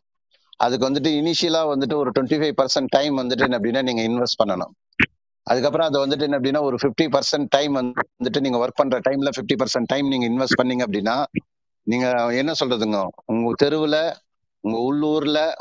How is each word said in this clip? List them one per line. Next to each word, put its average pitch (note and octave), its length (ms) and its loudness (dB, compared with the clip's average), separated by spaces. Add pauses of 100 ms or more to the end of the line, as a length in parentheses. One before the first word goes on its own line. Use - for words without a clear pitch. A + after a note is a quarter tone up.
(560)
அதுக்கு B2 320 2
வந்துட்டு C#3+ 240 0
இனிஷியலா D#3+ 540 0
வந்துட்டு C#3 280 0
ஒரு C#3 160 0
ட்வென்டி C3+ 280 0
ஃபைவ் D3 180 0
percent C3+ 300 0
time C#3 320 2
வந்துட்டு B2+ 240 -2
என்ன B2 160 2
அப்படின்னா A#2 240 0
நீங்க A#2+ 200 0
invest A#2+ 420 0
பண்ணணும். F#2 280 -2 (720)
அதுக்கப்புறம் D#3 440 2
அது C#3 200 0
வந்துட்டு C#3 140 -2
என்ன C#3+ 180 0
அப்படின்னா C3+ 240 0
ஒரு C3+ 140 0
fifty C#3 300 0
percent C#3 420 0
time C#3+ 260 2
வந்துட்டு B2 640 -2
நீங்க B2+ 180 0
ஒர்க் A#2+ 160 -2
பண்ற B2+ 260 0
டைம்ல C#3 360 0
fifty C3 200 -2
percent A#2+ 300 -2
time C#3 220 -2
நீங்க B2+ 180 0
invest B2+ 360 0
பண்ணீங்க B2+ 240 -2
அப்படின்னா G#2+ 380 -2 (640)
நீங்க A#2+ 480 0
என்ன C#3 180 0 (120)
சொல்றதுங்க, G#2+ 440 0 (160)
உங்க A#2 300 -2 (100)
தெருவுல, D#3 480 0 (480)
உங்க A2+ 180 -2
உள்ளூர்ல, D3 840 0